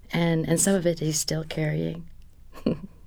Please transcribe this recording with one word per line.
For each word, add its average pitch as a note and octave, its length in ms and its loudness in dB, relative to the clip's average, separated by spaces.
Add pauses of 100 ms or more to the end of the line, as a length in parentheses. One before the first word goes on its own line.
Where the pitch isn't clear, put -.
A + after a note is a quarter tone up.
(120)
And, E3 360 2
and E3+ 120 4
some G3 160 4
of F3 100 0
it E3 140 2
he's D#3 180 0
still D#3+ 240 -2
carrying. D#3+ 680 -2
<laughs> - 60 -18 (920)